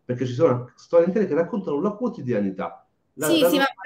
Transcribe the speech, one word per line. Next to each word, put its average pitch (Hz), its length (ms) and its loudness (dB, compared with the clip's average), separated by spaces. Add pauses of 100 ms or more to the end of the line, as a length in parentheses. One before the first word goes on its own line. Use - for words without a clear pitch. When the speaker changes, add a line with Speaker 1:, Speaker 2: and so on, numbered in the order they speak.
Speaker 1:
perché 127 220 -4
ci 120 80 -6
sono 127 420 2
storie 170 300 2
intere 185 200 0
che 147 80 -2
raccontano 165 460 -2
la 202 120 0
quotidianità, 104 960 -6 (280)
la, 143 120 -4
Speaker 2:
Sì, 330 120 4
Speaker 1:
la 254 100 6
Speaker 2:
sì, 294 100 4
ma 269 60 4 (200)